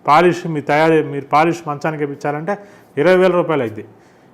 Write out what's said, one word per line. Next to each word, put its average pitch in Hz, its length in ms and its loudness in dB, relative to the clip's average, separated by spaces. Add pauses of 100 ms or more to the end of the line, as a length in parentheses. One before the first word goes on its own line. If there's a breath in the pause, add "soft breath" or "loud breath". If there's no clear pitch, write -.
పాలిష్, 170 400 2
మీ 151 140 -4
తయారు, 156 360 2 (140)
మీరు 139 220 -10
పాలిష్ 160 340 2
మంచానికి 147 380 -6
వేయించాలంటే 147 520 -6 (400 loud breath)
ఇరవై 170 180 4
వేల 185 160 4
రూపాయలు 160 340 0
అయింది. 107 200 -10 (480 soft breath)